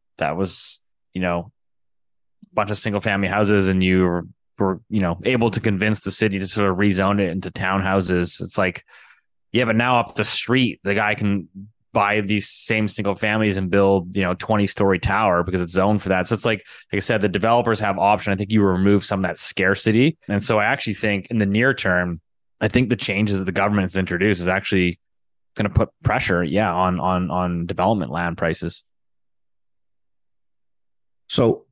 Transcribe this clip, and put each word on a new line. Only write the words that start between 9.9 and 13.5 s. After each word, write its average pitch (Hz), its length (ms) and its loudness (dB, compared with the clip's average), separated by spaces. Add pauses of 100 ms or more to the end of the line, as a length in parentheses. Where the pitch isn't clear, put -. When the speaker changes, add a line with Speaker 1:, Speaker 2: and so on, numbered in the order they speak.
Speaker 1:
up - 160 -4
the 107 80 -2
street, 120 600 0
the 98 100 0
guy 104 220 0
can 101 340 -2 (420)
buy 104 300 0
these 101 260 -2
same 110 400 0
single 98 280 -4
families 107 420 0